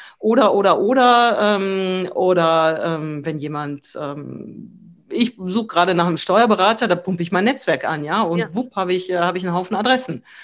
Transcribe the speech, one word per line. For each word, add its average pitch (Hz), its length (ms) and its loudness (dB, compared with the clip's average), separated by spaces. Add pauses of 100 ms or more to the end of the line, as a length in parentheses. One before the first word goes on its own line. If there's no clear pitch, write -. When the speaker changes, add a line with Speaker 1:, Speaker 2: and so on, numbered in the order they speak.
(180)
Speaker 1:
oder, 214 360 4
oder, 190 260 4
oder, 240 760 4
ähm, 190 580 -2
oder, 165 840 2
ähm, 151 280 -6
wenn 156 140 -4
jemand, 147 600 -8
ähm, - 1120 -14
ich 220 280 -2
suche 185 300 -4
gerade 175 260 2
nach 170 120 2
einem 170 120 -2
Steuerberater, 214 680 2
da 175 80 2
pumpe 175 260 -6
ich 170 100 -6
mein 185 120 2
Netzwerk 196 440 0
an, 151 160 -4
ja, 170 180 -2
und 175 180 -2
Speaker 2:
Ja. 190 140 -6
Speaker 1:
wupp, 254 220 -6
habe 185 160 -2
ich, 185 180 -4
äh, 180 80 -2
habe 175 200 0
ich 185 80 -6
einen 175 100 -2
Haufen 185 200 -4
Adressen 247 480 -2 (200)